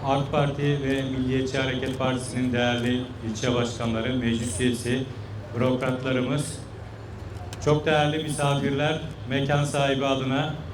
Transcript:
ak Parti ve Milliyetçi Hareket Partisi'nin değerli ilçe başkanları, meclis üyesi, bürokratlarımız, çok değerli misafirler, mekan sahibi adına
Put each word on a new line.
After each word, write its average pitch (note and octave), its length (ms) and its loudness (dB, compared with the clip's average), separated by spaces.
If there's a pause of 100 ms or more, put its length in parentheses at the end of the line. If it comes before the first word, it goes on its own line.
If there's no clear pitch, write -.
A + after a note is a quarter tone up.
ak C#3 280 2
Parti C#3+ 300 2
ve C3+ 400 2
Milliyetçi C3 560 0
Hareket C3 400 0
Partisi'nin B2+ 540 0
değerli A#2+ 480 2 (300)
ilçe A#2 240 0
başkanları, A#2 600 0
meclis A#2 460 0
üyesi, B2 420 0 (540)
bürokratlarımız, B2+ 1000 0 (1040)
çok D3+ 220 4
değerli D3+ 360 4
misafirler, C#3+ 800 0 (280)
mekan C#3 360 2
sahibi C#3 420 2
adına C3+ 480 0 (200)